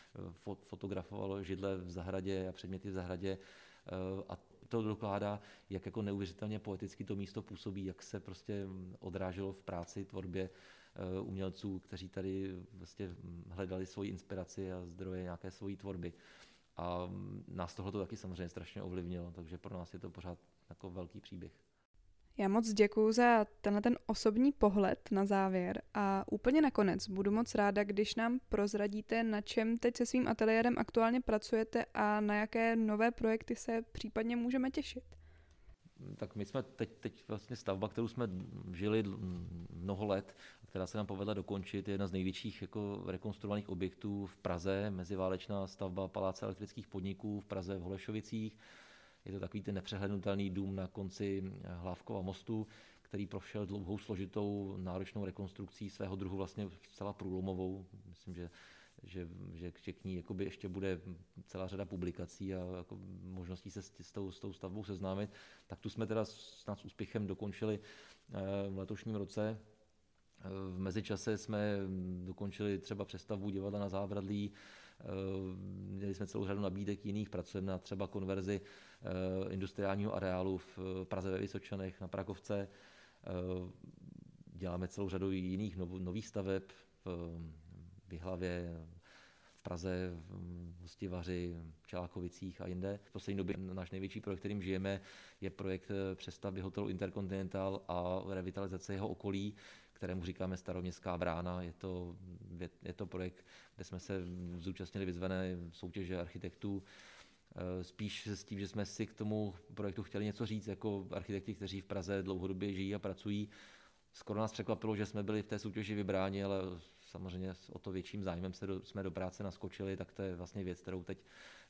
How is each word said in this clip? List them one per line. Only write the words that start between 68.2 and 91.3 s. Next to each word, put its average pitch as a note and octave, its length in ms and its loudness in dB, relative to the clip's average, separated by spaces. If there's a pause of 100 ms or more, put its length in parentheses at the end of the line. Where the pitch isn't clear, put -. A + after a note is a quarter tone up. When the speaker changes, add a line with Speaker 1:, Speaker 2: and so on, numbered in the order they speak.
Speaker 1:
eh, G2 420 0
v F#2+ 80 -2
letošním G#2 360 -2
roce. G#2+ 460 0 (800)
Eh, F#2+ 80 -8 (220)
v F#2 80 -4
mezičase G2 600 0
jsme G#2 380 2 (480)
dokončili G2 540 0
třeba G2+ 260 -4
přestavbu G2 460 -4
divadla G2 280 0
na G2+ 100 2
Zábradlí. G2+ 640 0 (480)
Eh, - 40 -12 (840)
měli G2 260 -2
jsme G2 120 -4
celou G#2+ 200 0
řadu G2+ 140 2
nabídek G2 460 0
jiných, G2+ 240 0
pracujeme F#2+ 420 0
na F#2 60 0
třeba G2 280 -2
konverzi, F#2+ 540 0
eh, F#2 920 -2
industriálního G2 600 0
areálu F#2 440 2
v - 200 -14 (260)
Praze F#2+ 260 0
ve F#2 80 4
Vysočanech, G2 600 -4
na F#2 80 -6
Prakovce. G2 600 -2 (560)
Eh, F2+ 480 -2 (760)
děláme F2+ 420 -2
celou G2+ 200 -2
řadu F#2+ 220 2
jiných F#2 480 0
nov-, F2+ 200 -2
nových F#2 280 -2
staveb F#2+ 360 0 (420)
v, E2+ 360 -4 (640)
v F#2 60 -16
Jihlavě, F2 720 -2 (560)
v - 200 -20
Praze, F2+ 520 0
v F2 680 -10
Hostivaři, F2 760 -2 (240)